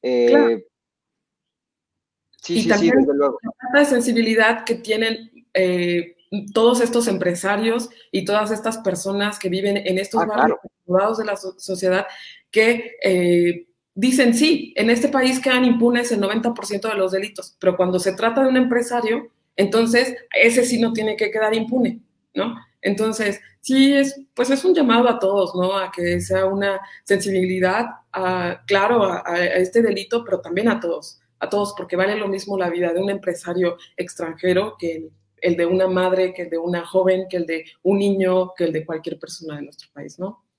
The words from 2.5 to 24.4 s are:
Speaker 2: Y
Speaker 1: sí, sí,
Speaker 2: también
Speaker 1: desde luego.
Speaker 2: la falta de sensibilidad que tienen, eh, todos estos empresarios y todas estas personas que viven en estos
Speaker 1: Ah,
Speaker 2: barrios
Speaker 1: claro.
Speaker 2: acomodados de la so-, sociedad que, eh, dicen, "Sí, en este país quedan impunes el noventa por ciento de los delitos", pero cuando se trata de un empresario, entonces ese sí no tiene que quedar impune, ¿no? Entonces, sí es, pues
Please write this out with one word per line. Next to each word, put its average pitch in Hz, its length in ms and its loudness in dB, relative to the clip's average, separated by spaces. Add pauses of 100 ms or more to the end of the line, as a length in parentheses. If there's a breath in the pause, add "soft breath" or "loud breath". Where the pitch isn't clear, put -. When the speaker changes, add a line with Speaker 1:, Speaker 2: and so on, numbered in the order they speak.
Speaker 2:
Y - 20 2
Speaker 1:
sí, 220 60 2
sí, - 60 -2
Speaker 2:
también 160 300 4
Speaker 1:
desde 139 160 2
luego. - 260 0
Speaker 2:
la 233 100 -10 (100)
falta 269 180 0
de 294 80 6
sensibilidad 233 800 2
que 233 100 -2
tienen, 226 560 -4 (240)
eh, 175 640 0 (360)
todos 240 280 4
estos 233 280 0
empresarios 202 800 -2 (220 soft breath)
y 190 140 -2
todas 208 260 0
estas 226 280 -4
personas 202 600 -4
que 190 100 -6
viven 190 280 0
en 185 220 -2
estos 202 240 -2
Speaker 1:
Ah, - 40 0
Speaker 2:
barrios 214 320 0
Speaker 1:
claro. - 140 -18 (100)
Speaker 2:
acomodados 196 360 0
de 220 60 -4
la 202 120 -4
so-, 190 220 -12
sociedad 185 480 -2 (440 loud breath)
que, 233 520 2
eh, 175 680 2 (260)
dicen, 247 400 4
"Sí, 311 420 2
en 220 140 2
este 240 180 2
país 254 300 0
quedan 254 280 2
impunes 240 440 2
el 208 100 0
noventa 226 320 -2
por 208 140 -10
ciento 202 220 -6
de 214 80 -4
los 190 160 0
delitos", 202 480 -8
pero 180 160 2
cuando 180 240 0
se 185 140 -2
trata 226 280 0
de 262 60 4
un 254 80 2
empresario, 240 720 0 (240)
entonces 226 640 2 (180)
ese 233 300 6
sí 247 160 0
no 233 120 2
tiene 214 220 -2
que 214 160 -2
quedar 220 240 0
impune, 233 460 -2 (340)
¿no? 226 220 -4 (240 loud breath)
Entonces, 214 600 -2 (200 soft breath)
sí 269 340 4
es, 277 260 2 (140)
pues 247 160 0